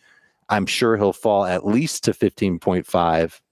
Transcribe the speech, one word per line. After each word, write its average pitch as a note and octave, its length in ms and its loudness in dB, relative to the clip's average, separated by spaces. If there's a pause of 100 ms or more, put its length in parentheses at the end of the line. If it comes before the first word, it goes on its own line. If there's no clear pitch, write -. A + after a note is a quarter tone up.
(500)
I'm G2+ 160 0
sure A2+ 320 2
he'll G2+ 160 2
fall G2+ 320 0
at F2+ 200 -2
least B2 380 -2
to G#2+ 100 0
fifteen F#2+ 460 -2
point F#2 260 -2
five E2 560 0 (100)